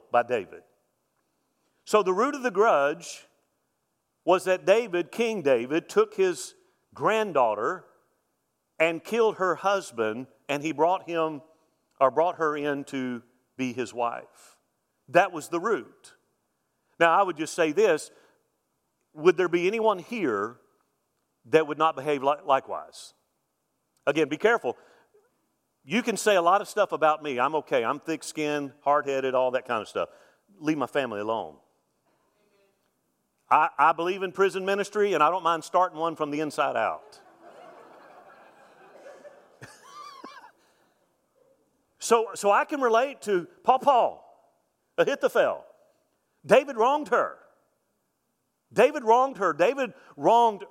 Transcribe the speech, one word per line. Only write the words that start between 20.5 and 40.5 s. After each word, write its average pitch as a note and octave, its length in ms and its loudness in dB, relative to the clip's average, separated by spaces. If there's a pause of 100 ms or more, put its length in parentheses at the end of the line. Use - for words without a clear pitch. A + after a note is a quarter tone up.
that D3+ 200 2
would D3 120 -6
not D#3+ 180 2
behave C3+ 260 -4
li-, C#3 120 2 (100)
likewise? G2+ 720 -2 (920)
Again, C#3+ 220 2
be D3 80 -6
careful. G#3 400 0 (1080)
You G3+ 180 -2
can A3 140 -4
say G#3 200 2
a F3 60 4
lot F#3 180 4
of G3 80 -12
stuff G3 240 -2
about D3+ 300 2
me. C3+ 180 -4
I'm C#3+ 160 0
okay. C3+ 280 0
I'm C3+ 140 -2
thick-skinned, D3 720 -6 (100)
hard-headed, C3+ 520 0
all B2+ 180 0
that B2+ 140 -4
kind A#2 140 -2
of G2 80 -10
stuff. F2 220 -4 (500)
Leave D#3 160 -2
my C3 100 -4
family A#2 340 -4
alone. G#2 360 -6 (1900)
I, D3+ 280 4
I D#3 140 4
believe F3+ 300 -4
in F#3+ 80 -6
prison F#3+ 360 -2
ministry, G3+ 480 -2
and D3+ 80 2
I D3+ 80 4
don't F3+ 120 -2
mind E3 220 0
starting F3 340 0
one E3 180 -4
from D3+ 140 -6
the D3 100 -4
inside C#3 360 -4
out. F#2 420 -4 (2500)
<laughs> - 60 -20 (2250)